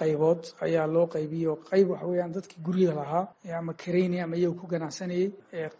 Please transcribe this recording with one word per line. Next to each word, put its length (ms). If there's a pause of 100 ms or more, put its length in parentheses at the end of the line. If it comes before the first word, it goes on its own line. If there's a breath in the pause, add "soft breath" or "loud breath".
qaybood 400 (200)
ayaa 260
loo 200
qaybiyey 400
oo 100 (120)
qayb, 200
wax 140
weeyaan, 280
dadkii 320
guryaha 320
lahaa, 300 (200)
ee, 80
ama 200
kareynaya 500
ama 140
iyagu 180
ku 120
ganacsanayay. 640 (220)
Ee, 160 (100)